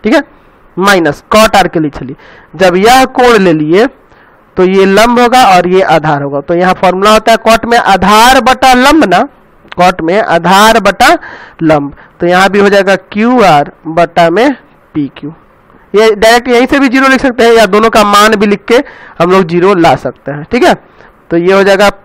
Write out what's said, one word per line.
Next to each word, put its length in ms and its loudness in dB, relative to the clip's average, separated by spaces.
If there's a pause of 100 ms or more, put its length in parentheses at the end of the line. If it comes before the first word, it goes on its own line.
ठीक 100 0
है, 80 0 (540)
माइनस 540 -2
cot 260 2
आर 120 0
के 120 -4
लिए। 100 -4
चलिए, 260 -16 (400)
जब 220 0
यह 340 2
कोण 260 2
ले 160 2
लिए 320 0 (720)
तो 80 0
ये 220 2
लंब 340 2
होगा 260 2
और 220 2
ये 200 2
आधार 340 -2
होगा, 180 -6
तो 140 -6
यहाँ 200 -2
formula 360 -2
होता 220 0
है 80 0
cot 240 0
में 140 -2
आधार 640 2
बटा 340 0
लंब 300 2
ना, 160 0 (540)
cot 260 0
में 160 -2
आधार 600 0
बटा 360 0 (460)
लंब, 300 0 (280)
तो 60 -4
यहाँ 240 0
भी 80 -2
हो 100 2
जाएगा 280 0
क्यूआर 760 0 (180)
बटा 420 0
में 240 0 (400)
पीक्यू। 380 -10 (640)
ये 180 2
direct 360 0
यहीं 180 0
से 120 -2
भी 100 0
ज़ीरो 200 0
लिख 120 0
सकते 240 -2
हैं 80 2
या 140 2
दोनों 240 0
का 140 0
मान 320 2
भी 100 -2
लिख 180 -4
के 180 0 (360)
हम 120 -2
लोग 140 2
ज़ीरो 320 0
ला 200 2
सकते 360 -12
हैं। 120 -12
ठीक 200 -4
है, 100 2 (560)
तो 60 -2
ये 160 0
हो 100 2
जाएगा 260 2 (160)